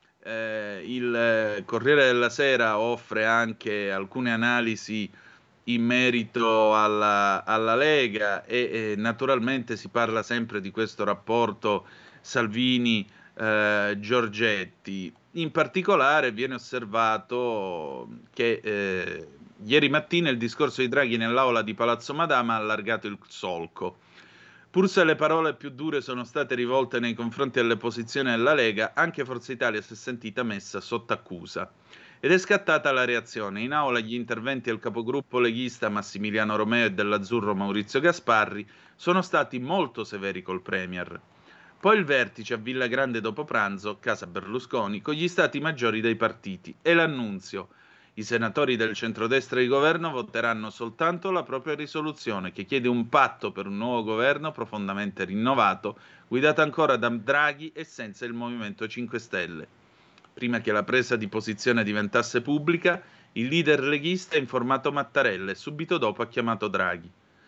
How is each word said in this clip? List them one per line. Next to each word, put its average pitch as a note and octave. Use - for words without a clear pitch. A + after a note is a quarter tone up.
eh, G#2+
il A#2
Corriere C3+
della B2
Sera A#2
offre A2
anche A2
alcune A#2
analisi A2+
in A#2
merito A#2
alla, G#2
alla A2
Lega A#2
e, B2
e G#2+
naturalmente A#2+
si -
parla A2+
sempre A#2
di F#2+
questo G#2+
rapporto G#2
Salvini, A#2+
eh, G#2
Giorgetti. G#2
In D#3+
particolare D3+
viene B2+
osservato A2
che, A#2
eh, F#2
ieri C#3
mattina D#3
il B2
discorso A#2+
di B2+
Draghi B2
nell'aula A#2
di G#2
Palazzo A#2
Madama C3
ha -
allargato G#2+
il G2+
solco. F2+
Pur F#3+
se F#3+
le D#3
parole D#3
più C#3+
dure C#3+
sono B2
state C3+
rivolte B2
nei A#2
confronti B2
delle A2+
posizioni A#2
della A#2+
Lega, A2
anche D3
Forza B2
Italia A2+
si -
è G#2+
sentita A#2+
messa G2+
sotto A#2
accusa. F2
Ed C#3
è F#3
scattata F3+
la B2+
reazione. A2+
In C3
aula C#3
gli A2
interventi A#2+
del A2
capogruppo A#2+
leghista A#2+
Massimiliano G#2
Romeo A2+
e G#2
dell'azzurro G#2
Maurizio G2+
Gasparri A2
sono F3+
stati C#3+
molto C3+
severi F#2+
col F#2
Premier. F2+
Poi G#3+
il F#3+
vertice B2
a A#2
Villa B2+
Grande B2
dopo A2+
pranzo, G2+
casa G#2
Berlusconi, G2+
con D3+
gli E3
stati D#3
maggiori A#2+
dei A2+
partiti -
e E3+
l'annunzio. A#2
I A2
senatori A#2
del A2
centrodestra A2+
e B2+
di B2
governo D#3+
voteranno A2+
soltanto E3
la F3
propria C3
risoluzione C#3+
che G2+
chiede B2
un A#2+
patto A#2+
per F#2+
un G2
nuovo A#2
governo C#3
profondamente G2+
rinnovato, G#2
guidato D3
ancora D3+
da A#2
Draghi C#3+
e D#3
senza A2+
il A#2
Movimento A#2
cinque A#2+
Stelle. F2
Prima A#2+
che A2+
la G#2
presa B2
di G#2+
posizione A2
diventasse G#2+
pubblica, E3
il A#2
leader D3
leghista D3+
ha -
informato C3
Mattarella A#2
e F#2+
subito D#3+
dopo A2+
ha A2+
chiamato A2+
Draghi. F2+